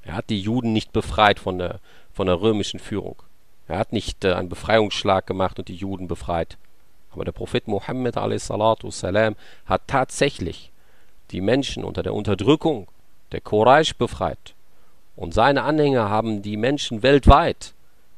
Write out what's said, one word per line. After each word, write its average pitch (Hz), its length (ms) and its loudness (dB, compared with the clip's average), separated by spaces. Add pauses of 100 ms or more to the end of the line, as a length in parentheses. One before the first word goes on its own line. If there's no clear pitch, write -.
Er 80 120 -12
hat - 140 -6
die 104 100 -2
Juden 113 340 0
nicht - 200 0
befreit 107 460 4
von 92 180 -4
der, 87 220 -4 (340)
von 95 140 0
der 90 140 4
römischen 104 380 0
Führung. - 420 -8 (460)
Er 82 100 -4
hat 110 160 -2
nicht, - 300 -6
äh, 92 100 2
einen 90 160 -4
Befreiungsschlag 101 760 2
gemacht 95 340 -2
und 90 80 -12
die 95 80 -12
Juden 92 320 -8
befreit. - 500 -4 (540)
Aber 92 140 -8
der 90 60 -4
Prophet - 360 -6
Muhammad, 120 500 -4
alayhi 107 220 -2
salatu 107 520 0
salam, 107 440 0 (300)
hat - 220 0
tatsächlich - 840 -2 (600)
die 92 100 -6
Menschen 120 420 0
unter 98 200 -6
der 104 100 -4
Unterdrückung 104 760 0 (440)
der - 100 -6
Quraysh 120 540 6
befreit. - 600 -4 (600)
Und 85 180 -8
seine 123 300 4
Anhänger 139 460 2
haben 107 320 0
die 104 160 -6
Menschen 117 460 -2
weltweit 143 680 6 (440)